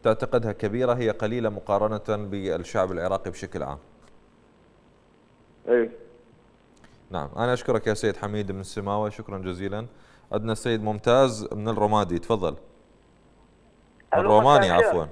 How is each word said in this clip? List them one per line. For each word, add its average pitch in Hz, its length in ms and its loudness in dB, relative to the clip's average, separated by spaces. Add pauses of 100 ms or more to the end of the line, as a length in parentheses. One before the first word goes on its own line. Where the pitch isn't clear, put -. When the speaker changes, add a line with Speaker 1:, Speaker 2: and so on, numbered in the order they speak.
Speaker 1:
تعتقدها 113 480 2
كبيرة، 120 420 0
هي 120 160 0
قليلة 113 400 -2
مقارنة 104 580 0
بالشعب 95 840 -2
العراقي 92 400 -2
بشكل 90 320 -10
عام. 69 140 -8 (1900)
Speaker 2:
إيه. 117 220 4 (1200)
Speaker 1:
نعم، 76 260 -6
أنا 123 160 0
أشكرك 120 340 0
يا 107 60 2
سيد 101 240 -2
حميد 101 340 -6
من 95 80 -6
السماوة، 101 500 -4
شكرًا 101 280 -12
جزيلًا. 95 480 -6 (460)
عندنا 110 200 -2
السيد 110 320 -2
ممتاز 107 680 2
من 107 160 -4
الرمادي، 104 500 2
تفضل. 90 360 -2 (1600)
من 156 60 4
Speaker 3:
ألو، 196 100 2
Speaker 1:
رومانيا، 135 300 8
Speaker 3:
مساء 87 180 4
الخير. 220 120 6
Speaker 1:
عفوًا. 80 220 0